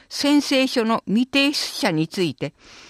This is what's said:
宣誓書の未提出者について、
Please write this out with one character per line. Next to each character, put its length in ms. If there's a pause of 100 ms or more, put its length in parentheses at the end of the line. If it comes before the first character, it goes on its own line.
宣 320
誓 260
書 160
の 220
未 200
提 280
出 220
者 160
に 180
つ 140
い 120
て、 180 (360)